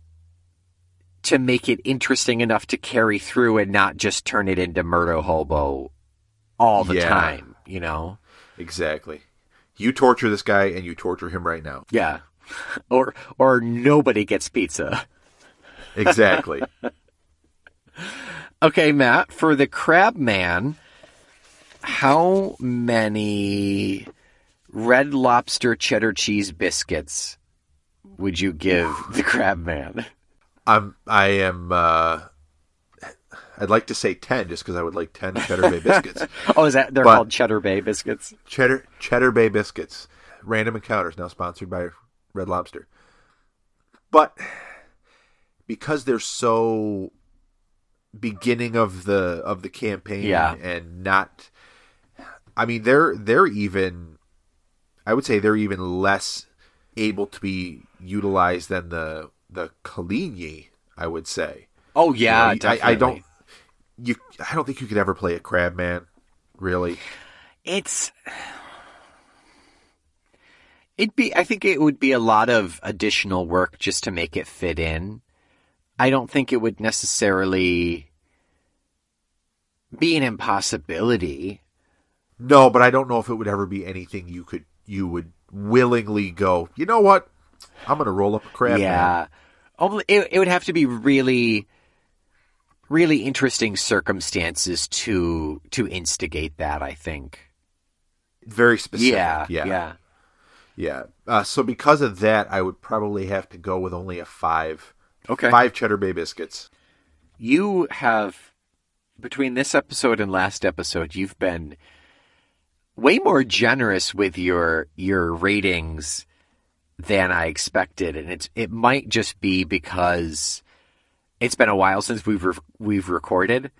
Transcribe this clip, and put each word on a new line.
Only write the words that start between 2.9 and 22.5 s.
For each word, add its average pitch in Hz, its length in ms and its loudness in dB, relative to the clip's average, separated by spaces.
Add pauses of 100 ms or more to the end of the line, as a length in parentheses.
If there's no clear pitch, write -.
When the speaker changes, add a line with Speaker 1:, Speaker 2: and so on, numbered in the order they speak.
Speaker 1:
through 117 400 2
and 98 140 0
not 98 240 2
just - 280 -4
turn 101 240 -2
it 92 100 0
into 87 260 -2
Murdo 85 380 2
Hobo 73 680 -2 (680)
all 104 260 4
the 90 120 -2
Speaker 2:
Yeah. 85 120 2
Speaker 1:
time, 80 480 0 (100)
you 92 140 -12
know? 82 380 -8 (400)
Speaker 2:
Exactly. 78 640 -6 (540)
You 113 160 0
torture 123 380 4
this 104 120 -2
guy 98 240 2
and 92 180 -6
you 85 100 -12
torture 87 340 -6
him 87 180 -8
right 82 160 -4
now. 69 300 -14
Speaker 1:
Yeah. 85 320 -2
<laughs> - 40 -20 (640)
Or, 127 220 2 (260)
or 131 220 6
nobody 120 640 2
gets - 240 -2
pizza. - 560 -4 (920)
Speaker 2:
Exactly. 98 680 2 (180)
Speaker 1:
<laughs> - 120 -8 (1700)
Okay, 156 300 4
Matt, 139 400 4
for 160 220 2
the 135 120 4
Crab 190 500 2
Man, 101 600 0 (1040)
how 175 760 2